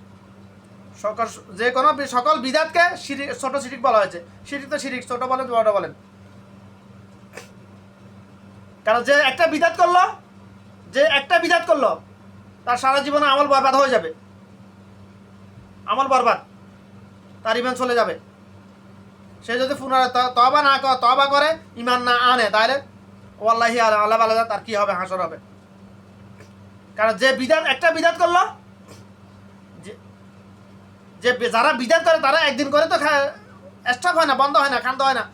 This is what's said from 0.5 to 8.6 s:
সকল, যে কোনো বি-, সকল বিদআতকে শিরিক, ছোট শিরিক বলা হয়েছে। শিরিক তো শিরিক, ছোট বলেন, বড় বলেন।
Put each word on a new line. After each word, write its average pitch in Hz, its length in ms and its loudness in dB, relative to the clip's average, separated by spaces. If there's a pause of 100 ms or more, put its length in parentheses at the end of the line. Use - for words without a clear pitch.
সকল, 214 240 -4 (280)
যে 226 180 -2
কোনো 262 220 2
বি-, 269 140 -6
সকল 254 320 0
বিদআতকে 320 580 0
শিরিক, 277 420 -10
ছোট 254 160 -6
শিরিক 254 260 -8
বলা 240 160 2
হয়েছে। 175 280 -2 (220)
শিরিক 277 220 -10
তো 294 100 -4
শিরিক, 247 280 -8
ছোট 247 160 -6
বলেন, 254 240 -4
বড় 226 240 2
বলেন। 175 220 -4 (3000)